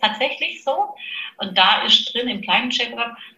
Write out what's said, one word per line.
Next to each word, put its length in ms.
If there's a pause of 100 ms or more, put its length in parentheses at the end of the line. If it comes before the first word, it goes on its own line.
tatsächlich 600
so. 320 (440)
Und 200
da 240
ist 320
drin 140
im 140
kleinen 280
Check-up 460 (220)